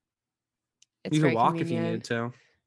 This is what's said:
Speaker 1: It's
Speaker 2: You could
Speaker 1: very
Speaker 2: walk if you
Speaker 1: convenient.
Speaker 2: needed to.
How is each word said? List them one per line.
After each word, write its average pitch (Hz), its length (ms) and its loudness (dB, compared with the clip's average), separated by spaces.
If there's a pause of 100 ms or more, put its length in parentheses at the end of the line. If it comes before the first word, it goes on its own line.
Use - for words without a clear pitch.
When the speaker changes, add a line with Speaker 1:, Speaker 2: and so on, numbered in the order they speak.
(1040)
Speaker 1:
It's - 120 -2
Speaker 2:
You 156 60 4
could 151 60 4
Speaker 1:
very 123 60 2
Speaker 2:
walk 147 280 2
if 165 100 -4
you - 80 0
Speaker 1:
convenient. - 0 -
Speaker 2:
needed 113 260 -2
to. 120 280 -4 (340)